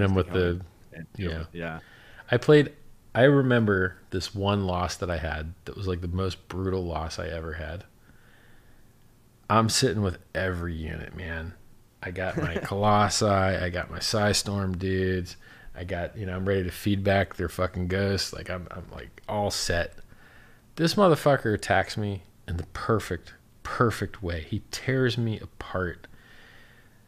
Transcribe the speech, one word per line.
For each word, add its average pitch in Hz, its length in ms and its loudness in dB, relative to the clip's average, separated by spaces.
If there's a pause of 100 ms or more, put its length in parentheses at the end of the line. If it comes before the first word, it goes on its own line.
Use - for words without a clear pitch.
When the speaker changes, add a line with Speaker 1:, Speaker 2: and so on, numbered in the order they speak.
Speaker 1:
'em 98 60 4
Speaker 2:
to 95 40 2
Speaker 1:
with 90 140 4
Speaker 2:
come 90 80 -10
Speaker 1:
the 90 140 4
Speaker 2:
in 90 120 -4 (300)
and 82 220 -14
do 101 100 -8
Speaker 1:
yeah. 80 160 -4
Speaker 2:
it. 82 120 -10
Yeah. 85 260 -8 (520)
Speaker 1:
I 123 60 2
played, 147 360 6 (420)
I 113 100 4
remember 117 720 6 (140)
this - 240 -6
one 98 320 2
loss 90 300 -2
that 90 140 -4
I 87 60 0
had 78 380 -6 (100)
that - 120 -12
was, 98 120 -6
like, 90 140 -2
the 90 60 -6
most 92 400 -4
brutal 92 360 -2
loss 82 340 -6
I 87 100 -6
ever 82 260 -8
had. 80 300 -10 (1700)
I'm 110 180 6
sitting 104 340 2
with 95 160 0 (160)
every 87 400 -2
unit, 80 420 -8
man. 82 380 -8 (480)
I 95 80 -8
got 92 280 -4
my 147 160 -2
Speaker 2:
<laughs> 190 100 -4
Speaker 1:
Colossi, 104 640 4
I 95 420 2
got 90 220 -6
my 80 80 -8
Psystorm 101 800 0
dudes, 92 580 -2 (380)
I 90 100 -12
got, 87 320 -6
you 101 100 -6
know, 92 100 -6
I'm 92 120 -4
ready 98 160 4
to 90 60 -4
feed 98 340 0
back 98 320 2
their 90 120 -2
fucking 90 400 -2
ghosts. 98 440 0
Like, 90 180 -12
I'm, 90 200 -8
I'm, 87 220 -12
like, - 360 -16
all 104 220 0
set. - 480 -2 (800)
This 165 180 2
motherfucker 147 580 4
attacks 95 460 2
me 101 240 -4 (260)
in 85 80 -4
the 87 160 -4
perfect, - 640 -2 (280)
perfect - 600 0
way. 85 260 -4
He 104 220 -4
tears 127 480 0
me 113 200 -2
apart. - 680 -6 (1000)